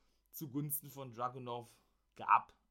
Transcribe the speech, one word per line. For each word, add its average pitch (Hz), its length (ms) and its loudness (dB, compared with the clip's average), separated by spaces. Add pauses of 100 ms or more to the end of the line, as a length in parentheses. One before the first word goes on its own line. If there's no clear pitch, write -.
(300)
zugunsten 147 600 -6
von 131 200 -14
Dragunov 120 580 -6 (480)
gab, 101 380 6 (160)